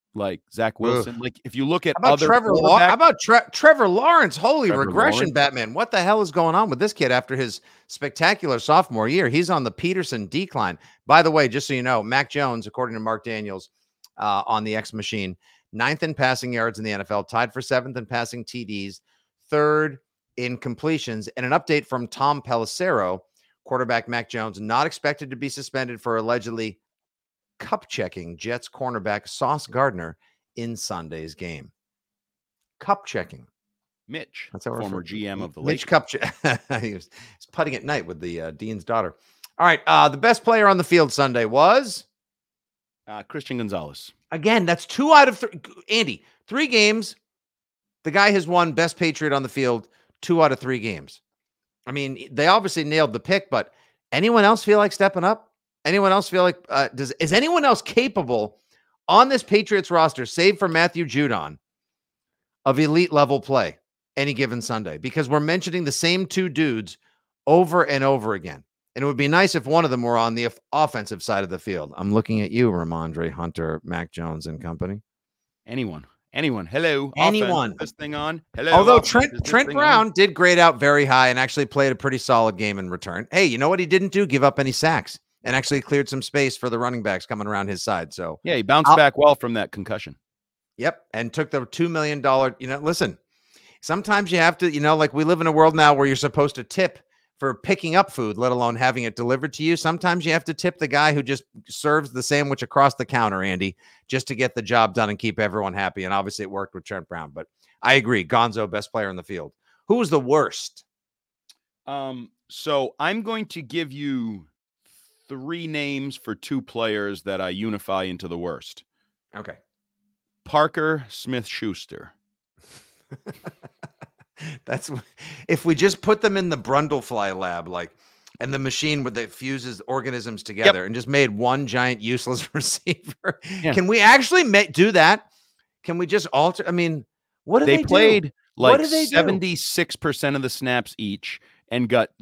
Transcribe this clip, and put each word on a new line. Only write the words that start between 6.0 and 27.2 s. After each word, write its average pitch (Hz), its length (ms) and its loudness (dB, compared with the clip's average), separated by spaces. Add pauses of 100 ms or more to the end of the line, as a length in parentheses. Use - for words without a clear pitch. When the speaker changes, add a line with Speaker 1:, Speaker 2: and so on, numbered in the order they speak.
Speaker 2:
hell 208 180 2
is 190 100 -2
going 165 240 2
on 208 160 2
with 131 80 -2
this 202 140 0
kid 131 200 0
after 127 240 0
his 123 240 -4 (260)
spectacular 165 720 -2
sophomore 127 500 2
year? 160 200 0
He's 160 220 0
on 151 140 0
the 117 60 -4
Peterson 170 560 -4
decline. 113 520 -4 (280)
By 156 160 8
the 160 80 2
way, 151 180 4
just 131 180 -4
so 139 80 -4
you 123 80 -2
know, 123 200 0
Mac 131 280 -2
Jones, 123 360 -4
according 117 280 -6
to 110 60 -10
Mark 110 240 -6
Daniels, 104 460 -10 (480)
uh, 101 280 -2
on 110 180 -2
the 107 120 -4
X 110 160 -8
Machine, 101 440 -8 (360)
ninth 127 300 -2
in 156 120 -2
passing 131 380 -2
yards 113 260 -2
in 107 60 -8
the 107 80 -4
N 101 80 -4
F 98 100 -10
L, 104 140 -2
tied 117 280 -4
for 131 100 -10
seventh 127 340 -4
in 120 80 -10
passing 120 400 -8
T 123 200 -12
Ds, 98 360 -10 (480)
third 151 500 0 (380)
in 123 220 -6
completions. 127 800 -6
And 127 100 -6
an 127 60 -4
update 151 340 0
from 123 220 -6
Tom 143 340 -2
Pelissero, 113 800 -2 (440)
quarterback 123 440 -2
Mac 120 200 -6
Jones, 110 320 -8
not 113 260 0
expected 151 440 -6
to 131 60 -12
be 131 120 -8
suspended 131 520 -8
for 113 180 -2
allegedly 113 600 -4 (800)